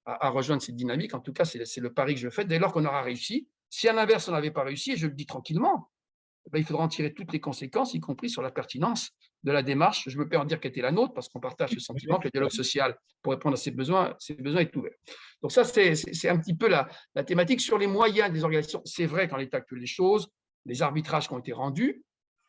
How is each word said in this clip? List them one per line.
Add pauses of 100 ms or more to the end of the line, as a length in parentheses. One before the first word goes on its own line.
à,
à
rejoindre
cette
dynamique.
En
tout
cas,
c'est,
c'est
le
pari
que
je
fais
dès
lors
qu'on
aura
réussi. (240)
Si
à
l'inverse,
on
n'avait
pas
réussi,
et
je
le
dis
tranquillement, (560)
eh
ben,
il
faudra
en
tirer
toutes
les
conséquences,
y
compris
sur
la
pertinence (320)
de
la
démarche.
Je
me
permets
de
dire
qu'elle
était
la
nôtre,
parce
qu'on
partage
le
sentiment
que
le
dialogue
social, (260)
pour
répondre
à
ses
besoins,
ses
besoins
est
ouvert. (480)
Donc
ça,
c'est,
c'est,
c'est
un
petit
peu
la, (260)
la
thématique.
Sur
les
moyens
des
organisations,
c'est
vrai
qu'en
l'état
actuel
des
choses, (380)
les
arbitrages
qui
ont
été
rendus (460)